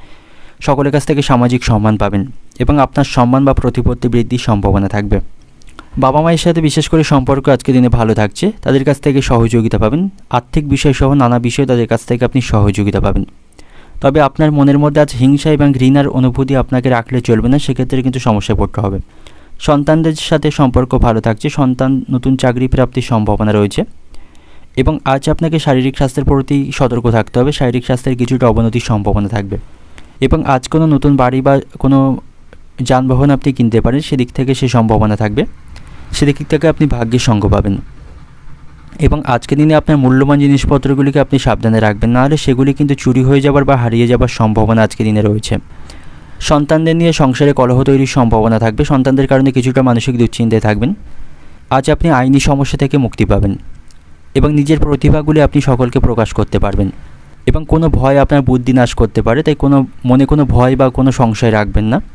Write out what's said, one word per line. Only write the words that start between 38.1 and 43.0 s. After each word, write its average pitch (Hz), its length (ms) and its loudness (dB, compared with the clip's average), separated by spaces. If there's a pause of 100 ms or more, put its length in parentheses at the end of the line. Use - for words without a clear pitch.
এবং 156 280 2
আজকের 127 320 -2
দিনে 156 160 4
আপনার 151 220 2
মূল্যবান 135 420 4
জিনিসপত্রগুলিকে 139 840 2
আপনি 135 180 0
সাবধানে 113 420 0
রাখবেন, 107 300 0
নাহলে 139 260 2
সেগুলি 135 380 0
কিন্তু 143 200 0
চুরি 131 280 0